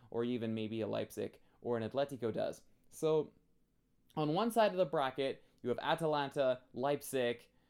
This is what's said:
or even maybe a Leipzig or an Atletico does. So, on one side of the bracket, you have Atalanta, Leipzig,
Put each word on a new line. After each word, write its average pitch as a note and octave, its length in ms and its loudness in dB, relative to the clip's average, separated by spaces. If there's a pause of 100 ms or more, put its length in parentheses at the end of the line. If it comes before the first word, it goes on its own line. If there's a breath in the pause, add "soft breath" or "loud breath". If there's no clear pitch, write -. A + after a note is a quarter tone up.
(100)
or A#2 140 -2
even A#2 300 -2
maybe A2 260 -4
a G#2+ 60 0
Leipzig G#2+ 520 -4 (220 soft breath)
or A#2+ 160 -2
an A2 120 -2
Atletico B2+ 440 -2
does. - 300 -4 (280)
So, D#3 400 0 (880)
on D3+ 180 2
one A3 160 2
side G#3+ 220 4
of F3+ 60 -2
the F#3 60 4
bracket, C3+ 580 -2 (200)
you A#2+ 60 -2
have A#2 120 0
Atalanta, C#3+ 800 0 (140)
Leipzig, B2+ 720 0 (240 soft breath)